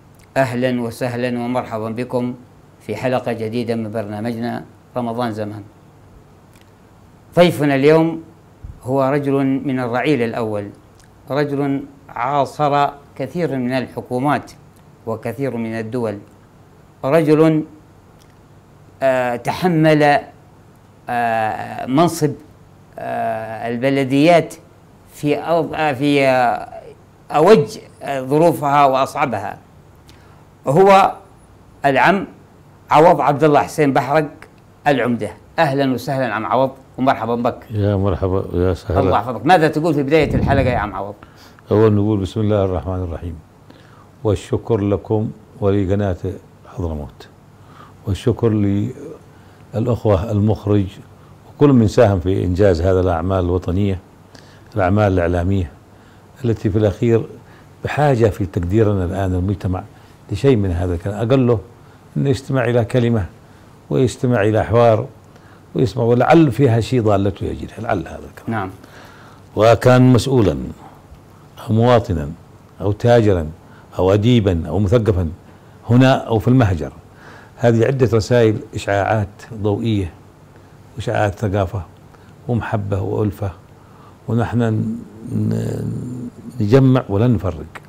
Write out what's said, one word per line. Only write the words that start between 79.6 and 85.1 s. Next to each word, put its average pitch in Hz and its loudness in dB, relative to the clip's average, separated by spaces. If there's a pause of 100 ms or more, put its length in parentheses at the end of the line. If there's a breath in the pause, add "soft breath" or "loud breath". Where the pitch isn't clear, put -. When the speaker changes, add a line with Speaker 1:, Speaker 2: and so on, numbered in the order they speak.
Speaker 2:
وإشعاعات 107 -2
ثقافة 98 -2 (680 loud breath)
ومحبة 104 -4
وألفة، 104 -4 (760 loud breath)
ونحن 117 -2
ن-، 113 -6 (440)